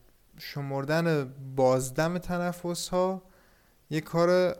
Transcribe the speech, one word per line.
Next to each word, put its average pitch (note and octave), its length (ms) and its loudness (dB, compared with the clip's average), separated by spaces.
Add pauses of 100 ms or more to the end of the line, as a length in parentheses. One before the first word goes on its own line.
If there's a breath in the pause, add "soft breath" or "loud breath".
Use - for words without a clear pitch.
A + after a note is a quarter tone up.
(400)
شمردن C#3+ 920 -2 (220)
بازدم C3 600 2
تنفس F3 720 -4
ها F#3 340 0 (680 soft breath)
یک D#3 140 -2
کار F3 560 4